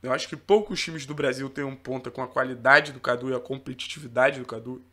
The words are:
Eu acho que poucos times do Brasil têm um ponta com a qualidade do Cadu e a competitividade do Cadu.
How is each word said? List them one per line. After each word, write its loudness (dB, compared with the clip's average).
Eu -2
acho -4
que -8
poucos 2
times -6
do -8
Brasil 0
têm -6
um -6
ponta -6
com -8
a -4
qualidade 4
do -14
Cadu -2
e 0
a -2
competitividade -2
do -8
Cadu. -10